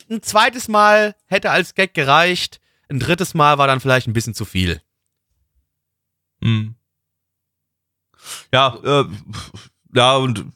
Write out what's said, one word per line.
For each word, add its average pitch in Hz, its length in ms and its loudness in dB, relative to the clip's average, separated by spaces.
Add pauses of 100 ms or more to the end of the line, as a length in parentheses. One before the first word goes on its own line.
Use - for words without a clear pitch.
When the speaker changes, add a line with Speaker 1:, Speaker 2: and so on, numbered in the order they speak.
Speaker 1:
ein 220 140 -8
zweites 233 440 0
Mal 208 480 4 (120)
hätte 196 240 -2
als 170 240 -2
Gag 190 180 -2
gereicht, 160 680 0 (300)
ein 139 100 -6
drittes 170 360 -2
Mal 147 240 4
war 139 80 2
dann 131 120 0
vielleicht 127 280 0
ein 117 60 -2
bisschen 113 200 -4
zu - 100 -10
viel. 90 380 -4 (1600)
Speaker 2:
Hm. 110 320 -4 (1800)
Ja, 127 300 2
äh, 139 220 0 (920)
ja, 127 220 4
und 127 280 -4 (100)